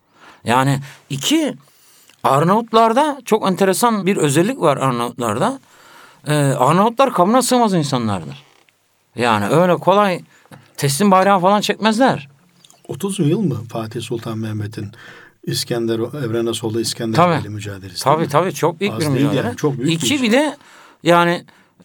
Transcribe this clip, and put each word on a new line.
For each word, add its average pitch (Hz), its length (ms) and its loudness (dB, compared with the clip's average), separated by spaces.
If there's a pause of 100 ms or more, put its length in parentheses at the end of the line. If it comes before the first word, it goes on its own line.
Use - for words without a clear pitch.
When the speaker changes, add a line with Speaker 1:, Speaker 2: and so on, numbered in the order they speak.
(440)
Speaker 1:
Yani 131 360 2 (300)
iki, 277 440 -2 (720)
Arnavutlarda 226 1000 2
çok - 240 0
enteresan 190 580 0
bir 196 100 2
özellik 175 440 0
var 147 160 2
Arnavutlarda. 120 840 -2 (680)
Ee, 147 80 0
Arnavutlar 160 800 2
kabına 214 280 4
sığmaz 240 320 2
insanlardır. 113 680 -2 (720)
Yani 110 320 0
öyle 170 280 4
kolay 190 440 2 (560)
teslim 147 340 0
bayrağı 190 300 4
falan 202 200 2
çekmezler. 214 680 0 (600)
Speaker 2:
Otuz 196 300 -6
yıl 170 220 0
mı 151 160 -2 (160)
Fatih 113 300 -10
Sultan 113 360 -8
Mehmet'in 107 500 -8 (580)
İskender, 117 520 -4
Evrene 117 560 -4
Sol'da 113 260 -4
İskender 113 360 -4
Speaker 1:
Tabii. 165 260 2
Speaker 2:
ile 101 60 -12
mücadelesi, 101 560 -12
Speaker 1:
Tabii, 143 120 2
Speaker 2:
değil 160 120 -2
mi? 139 40 -12
Speaker 1:
tabii, 165 220 0
çok 165 260 -4
büyük 202 120 -2
Speaker 2:
Az - 80 -6
Speaker 1:
bir 160 40 -2
Speaker 2:
değil 147 100 0
Speaker 1:
mücadele. 143 320 0
Speaker 2:
yani, 247 100 -6
çok 143 220 -2
büyük 123 100 -2
bir 165 40 2
Speaker 1:
İki, 160 220 -2
Speaker 2:
iş. 269 80 -2
Speaker 1:
bir 220 100 0
de 277 240 2 (460)
yani, 170 420 2 (400)